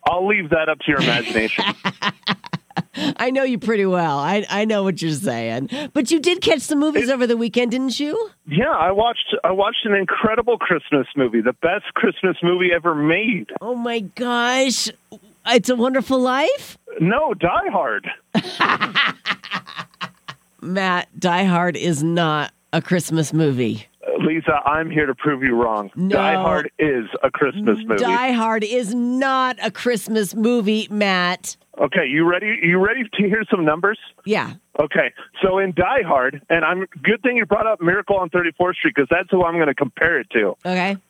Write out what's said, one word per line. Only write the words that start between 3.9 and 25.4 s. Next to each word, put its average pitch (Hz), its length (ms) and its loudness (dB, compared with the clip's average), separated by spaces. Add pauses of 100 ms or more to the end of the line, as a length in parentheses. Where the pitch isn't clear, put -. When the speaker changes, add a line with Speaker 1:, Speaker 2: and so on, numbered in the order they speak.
Speaker 2:
I, 185 320 0
I 208 160 0
know 214 180 0
what 190 160 -2
you're 165 120 -2
saying. 117 580 -4 (240)
But 269 160 0
you 320 100 2
did 359 220 -2
catch 320 180 2
some 294 180 -2
movies 294 300 2
Speaker 1:
It 269 60 2
Speaker 2:
over 247 120 0
the 233 120 0
weekend, 233 320 0
didn't 254 280 -4
you? 381 320 -4 (160)
Speaker 1:
Yeah, 185 240 0
I 185 220 2
watched, 220 500 -2
I 175 100 2
watched 196 340 0
an 208 80 2
incredible 220 640 0
Christmas 147 480 0 (100)
movie, 120 240 2
the 120 140 0
best 180 400 -2
Christmas 190 480 0
movie 180 320 2
ever 165 200 0
made. 175 520 0 (160)
Speaker 2:
Oh, 233 120 -4
my 233 260 -4
gosh. 240 920 -2 (560)
It's 240 220 2
a 254 80 2
Wonderful 262 420 2
Life? 269 600 0 (220)
Speaker 1:
No, 233 340 2
Die 277 360 0
Hard. 131 380 -2 (260)
Speaker 2:
<laughs> - 800 -2 (1500)
Matt, 185 460 0 (120)
Die 180 240 2
Hard 175 320 2
is 147 260 0
not 160 500 0 (200)
a 165 80 0
Christmas 160 540 -2
movie. 123 520 0 (200)
Speaker 1:
Uh, - 60 -2 (120)
Lisa, 156 400 0
I'm 156 260 0
here 151 140 2
to 135 100 -2
prove 139 280 -2